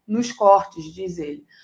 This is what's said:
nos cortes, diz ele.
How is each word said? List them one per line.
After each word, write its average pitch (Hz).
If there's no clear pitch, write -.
nos 233
cortes, 196
diz 180
ele. 147